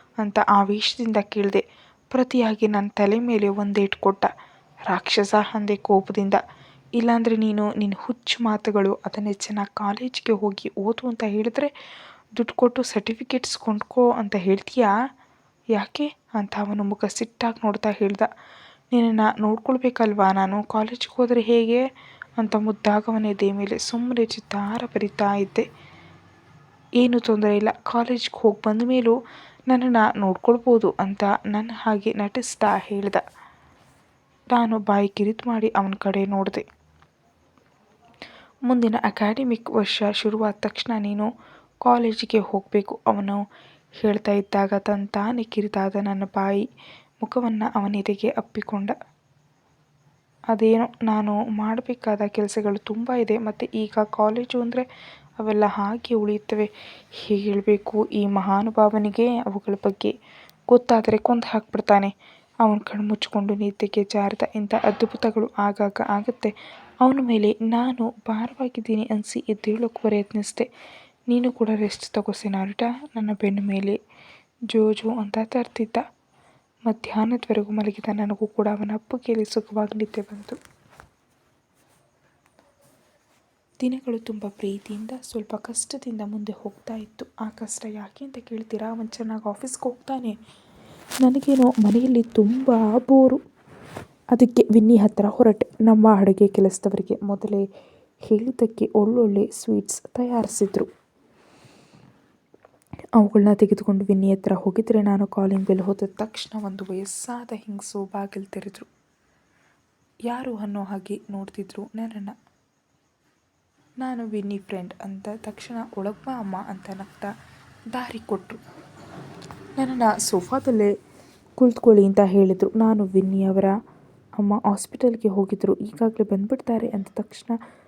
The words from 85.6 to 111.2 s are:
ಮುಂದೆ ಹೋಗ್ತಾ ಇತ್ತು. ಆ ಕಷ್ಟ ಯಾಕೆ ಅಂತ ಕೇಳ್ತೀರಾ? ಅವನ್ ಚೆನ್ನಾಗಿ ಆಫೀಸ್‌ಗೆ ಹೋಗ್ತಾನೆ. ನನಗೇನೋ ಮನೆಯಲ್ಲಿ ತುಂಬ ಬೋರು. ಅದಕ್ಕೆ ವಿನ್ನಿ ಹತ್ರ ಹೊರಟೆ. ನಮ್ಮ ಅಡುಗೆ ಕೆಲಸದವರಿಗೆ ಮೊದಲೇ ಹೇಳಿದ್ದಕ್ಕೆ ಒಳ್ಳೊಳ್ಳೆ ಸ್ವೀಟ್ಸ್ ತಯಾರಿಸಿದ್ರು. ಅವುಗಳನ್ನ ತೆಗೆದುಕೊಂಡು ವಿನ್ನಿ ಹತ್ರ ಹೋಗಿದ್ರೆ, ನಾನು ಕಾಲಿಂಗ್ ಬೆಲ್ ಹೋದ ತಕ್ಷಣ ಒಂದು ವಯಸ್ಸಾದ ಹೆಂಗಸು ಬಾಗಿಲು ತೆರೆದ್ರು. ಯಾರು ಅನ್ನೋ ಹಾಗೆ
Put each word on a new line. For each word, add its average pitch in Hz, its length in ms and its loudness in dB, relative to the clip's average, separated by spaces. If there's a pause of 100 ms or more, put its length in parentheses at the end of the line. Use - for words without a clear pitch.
ಮುಂದೆ 208 260 -8
ಹೋಗ್ತಾ 208 440 -12
ಇತ್ತು. 214 300 -14 (140)
ಆ 220 100 -6
ಕಷ್ಟ 220 360 -12
ಯಾಕೆ 214 400 -14
ಅಂತ 269 120 -16
ಕೇಳ್ತೀರಾ? 220 520 -8
ಅವನ್ 226 180 -8
ಚೆನ್ನಾಗಿ 220 420 -6
ಆಫೀಸ್‌ಗೆ 226 340 -10
ಹೋಗ್ತಾನೆ. 247 500 -6 (880)
ನನಗೇನೋ 262 480 6
ಮನೆಯಲ್ಲಿ 233 540 4
ತುಂಬ 233 480 4 (360)
ಬೋರು. 262 300 8 (920)
ಅದಕ್ಕೆ 247 440 6
ವಿನ್ನಿ 226 240 8
ಹತ್ರ 208 280 4
ಹೊರಟೆ. 214 420 4 (140)
ನಮ್ಮ 220 380 8
ಅಡುಗೆ 196 280 6
ಕೆಲಸದವರಿಗೆ 196 760 0
ಮೊದಲೇ 202 400 -4 (560)
ಹೇಳಿದ್ದಕ್ಕೆ 220 760 0
ಒಳ್ಳೊಳ್ಳೆ 214 580 2
ಸ್ವೀಟ್ಸ್ - 480 -4
ತಯಾರಿಸಿದ್ರು. 226 1040 -4 (2000)
ಅವುಗಳನ್ನ 208 380 6
ತೆಗೆದುಕೊಂಡು 202 520 2
ವಿನ್ನಿ 196 280 2
ಹತ್ರ 196 200 0
ಹೋಗಿದ್ರೆ, 214 480 0
ನಾನು 202 260 2
ಕಾಲಿಂಗ್ 196 380 -2
ಬೆಲ್ 190 160 0
ಹೋದ 196 240 -4
ತಕ್ಷಣ 214 600 -12
ಒಂದು 196 240 -12
ವಯಸ್ಸಾದ 226 640 -12
ಹೆಂಗಸು 202 500 -12
ಬಾಗಿಲು 196 400 -10
ತೆರೆದ್ರು. - 420 -16 (1400)
ಯಾರು 240 320 -8
ಅನ್ನೋ 202 280 -8
ಹಾಗೆ 196 460 -10